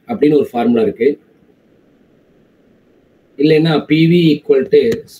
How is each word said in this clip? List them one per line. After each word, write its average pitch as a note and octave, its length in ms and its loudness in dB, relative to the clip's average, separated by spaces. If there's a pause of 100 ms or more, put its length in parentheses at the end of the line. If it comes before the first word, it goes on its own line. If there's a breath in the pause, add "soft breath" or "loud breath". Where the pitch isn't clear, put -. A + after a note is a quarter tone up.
அப்படின்னு D3 280 0
ஒரு - 180 0
ஃபார்முலா A#2+ 280 0
இருக்கு. A2+ 380 -2 (2250)
இல்லைன்னா D#3 480 0
பி D#3+ 200 0
வி E3 360 2
equal C3+ 240 0
to B2+ 400 0 (140)